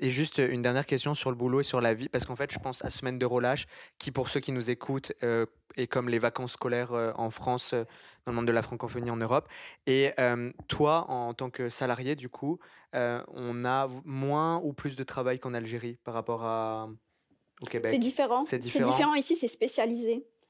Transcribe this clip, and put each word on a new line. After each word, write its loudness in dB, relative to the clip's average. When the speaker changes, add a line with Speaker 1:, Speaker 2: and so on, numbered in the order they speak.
Speaker 1:
et 2
juste 0
une 2
dernière 2
question 0
sur -2
le -2
boulot 2
et 0
sur 2
la 4
vie, -4
parce 0
qu'en -6
fait, -4
je -6
pense -6
à -4
semaine -4
de 2
relâche, 2
qui, -6
pour -2
ceux 0
qui -6
nous -2
écoutent, -2
euh, 2
est 0
comme 0
les 4
vacances 0
scolaires, -2
euh, 0
en -2
France, -2
euh, 2
dans -4
le 0
monde 2
de 4
la 4
francophonie -6
en -2
Europe. 2
Et, 6
euh, 2
toi, 4
en -2
tant -6
que -4
salarié, -2
du -12
coup, -4
euh, 0
on -6
a 2
v-, -8
moins 0
ou -2
plus -6
de -6
travail 0
qu'en -6
Algérie -6
par -8
rapport -2
à, -2
au -12
Québec ? 0
Speaker 2:
C'est 4
différent. 2
Speaker 1:
C'est -2
Speaker 2:
C'est -2
Speaker 1:
différent. 2
Speaker 2:
différent. 4
Ici, 2
c'est -2
spécialisé. 0